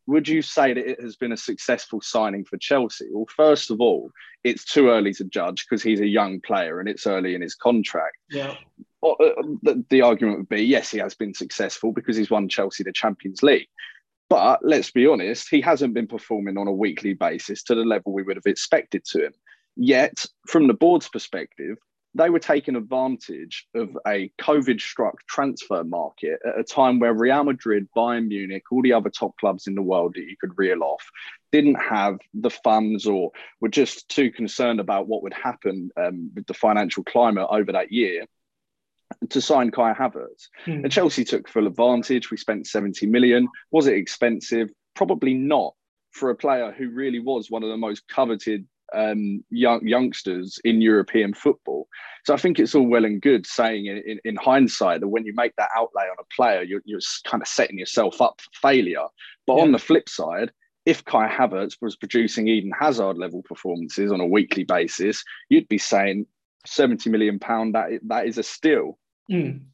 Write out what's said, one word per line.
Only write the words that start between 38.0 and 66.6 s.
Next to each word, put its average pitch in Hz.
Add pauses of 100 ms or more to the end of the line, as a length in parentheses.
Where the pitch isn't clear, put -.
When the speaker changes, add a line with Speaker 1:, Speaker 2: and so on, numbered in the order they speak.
Speaker 1:
to 135
sign 127
Kai 113
Havertz. - (160)
Speaker 2:
Hmm. 151
Speaker 1:
And 139
Chelsea 156
took -
full 107
advantage. 123
We 110
spent 104
seventy 101
million. 123 (240)
Was 151
it 113
expensive? 113 (260)
Probably -
not 135 (380)
for 131
a 240
player 123
who 127
really 123
was 120
one 113
of 110
the 110
most 107
coveted, 110 (260)
um, 107
young, 117
youngsters 104
in 113
European 107
football. - (380)
So 147
I -
think 175
it's -
all 131
well 117
and 104
good 117
saying 110
in, 101
in, 107
in 110
hindsight 107
that 98
when 110
you 104
make 120
that 104
outlay 113
on 92
a -
player, 107
you're, 92
you're 104
s-, -
kind 113
of -
setting 101
yourself 101
up -
for -
failure. 90 (420)
But 131
Speaker 2:
Yeah. 160
Speaker 1:
on 156
the 117
flip -
side, 87 (340)
if 160
Kai 110
Havertz 101
was 113
producing 110
Eden 101
Hazard 113
level 90
performances 92
on 90
a 87
weekly 98
basis, 90 (260)
you'd 156
be 104
saying 98 (380)